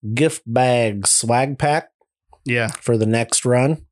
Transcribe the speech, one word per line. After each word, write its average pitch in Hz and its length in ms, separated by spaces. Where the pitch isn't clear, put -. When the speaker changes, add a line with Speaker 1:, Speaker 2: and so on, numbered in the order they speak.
Speaker 1:
gift 151 320
bag 117 600
swag 131 520
pack 151 320
Speaker 2:
Yeah. 120 220
Speaker 1:
for - 280
the 110 100
next 113 380
run. 131 480